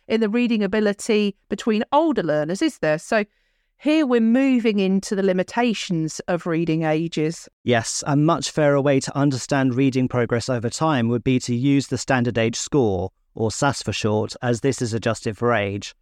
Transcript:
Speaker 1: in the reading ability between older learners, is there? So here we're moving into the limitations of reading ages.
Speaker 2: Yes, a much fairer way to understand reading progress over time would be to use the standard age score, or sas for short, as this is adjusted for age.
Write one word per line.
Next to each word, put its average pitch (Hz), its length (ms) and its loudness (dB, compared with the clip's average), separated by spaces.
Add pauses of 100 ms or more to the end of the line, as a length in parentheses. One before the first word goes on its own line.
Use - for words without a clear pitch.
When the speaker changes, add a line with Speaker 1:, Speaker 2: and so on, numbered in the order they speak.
Speaker 1:
in 226 140 0
the 220 80 0
reading 233 340 0
ability 208 720 0 (140)
between 214 420 -2
older 294 320 2
learners, 151 400 -2
is - 160 -2
there? 156 200 0
So 160 260 -2 (540)
here 302 280 2
we're 247 140 4
moving 233 580 2
into 190 360 0
the 190 80 0
limitations 185 1040 0
of 175 180 -2
reading 165 380 0
ages. 160 640 -2 (160)
Speaker 2:
Yes, 117 420 0
a 143 100 2
much 151 340 2
fairer 143 300 2
way 135 200 2
to - 160 -6
understand 135 580 0
reading 127 340 2
progress 117 400 -2
over 117 220 -2
time 143 380 2
would 120 140 0
be 131 180 2
to 120 140 -4
use 139 340 2
the 127 100 -4
standard 120 400 0
age 113 180 0
score, 95 540 0 (240)
or 110 160 -2
sas - 320 -2
for 107 100 -4
short, 107 500 -2
as 120 200 -2
this 135 180 0
is 117 140 -4
adjusted 110 420 -4
for 120 160 0
age. 101 500 -4